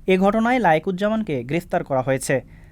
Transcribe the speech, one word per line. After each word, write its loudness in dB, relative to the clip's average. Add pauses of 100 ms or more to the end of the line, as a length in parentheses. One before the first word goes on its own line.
এ 4
ঘটনায় 2
লায়েকুজ্জামানকে 0
গ্রেফতার -4
করা -2
হয়েছে। -2 (320)